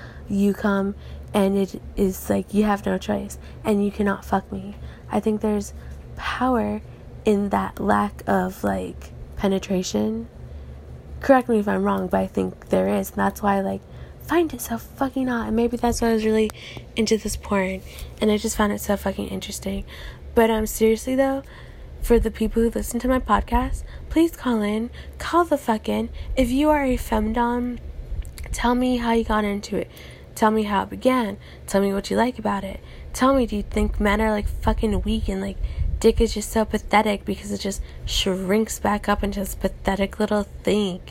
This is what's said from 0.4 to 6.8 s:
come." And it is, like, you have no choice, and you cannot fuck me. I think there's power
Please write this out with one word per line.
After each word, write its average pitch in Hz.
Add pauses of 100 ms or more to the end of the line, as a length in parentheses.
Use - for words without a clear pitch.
come." 196 (380)
And 196
it 196 (160)
is, 190
like, 202
you 208
have 202
no 190
choice, 202 (280)
and 202
you 202
cannot 202
fuck -
me. 196 (340)
I 214
think 214
there's 208 (420)
power 220 (440)